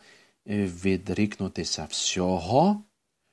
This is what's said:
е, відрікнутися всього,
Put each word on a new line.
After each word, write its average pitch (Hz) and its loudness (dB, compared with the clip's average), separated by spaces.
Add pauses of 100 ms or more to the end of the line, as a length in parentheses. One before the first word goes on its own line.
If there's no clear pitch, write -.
(480)
е, 104 0
відрікнутися 95 -2
всього, 92 2 (500)